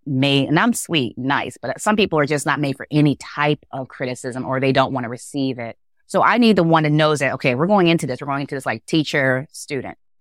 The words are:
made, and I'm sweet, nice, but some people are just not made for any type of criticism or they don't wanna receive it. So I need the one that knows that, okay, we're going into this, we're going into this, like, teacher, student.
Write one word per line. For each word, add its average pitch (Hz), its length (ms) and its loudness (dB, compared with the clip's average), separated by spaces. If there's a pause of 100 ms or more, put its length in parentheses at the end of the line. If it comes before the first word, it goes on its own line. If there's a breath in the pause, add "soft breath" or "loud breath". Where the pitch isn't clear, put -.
made, 139 420 2
and 147 100 2
I'm 226 140 2
sweet, 156 460 -4
nice, 127 440 -4
but 127 200 -6
some 214 160 0
people 185 200 2
are 147 80 2
just 143 200 -2
not 147 160 0
made 139 160 -2
for - 120 -14
any 147 280 4
type 147 420 -2 (120)
of 131 180 -10
criticism 127 560 -8
or 131 160 -4
they 135 100 4
don't 131 220 2
wanna 123 160 -6
receive 131 500 -6
it. 117 180 -12 (300)
So 185 140 0
I 202 160 4
need 226 180 6
the 180 80 4
one 165 200 4
that 151 80 2
knows 151 280 4
that, 135 140 0
okay, 131 220 0
we're 151 120 0
going 196 200 4
into 165 200 2
this, 127 140 -6
we're 139 60 -12
going 139 140 -4
into 139 140 -8
this, 131 100 -8
like, 113 200 -6
teacher, 139 680 0
student. 113 460 -10 (240)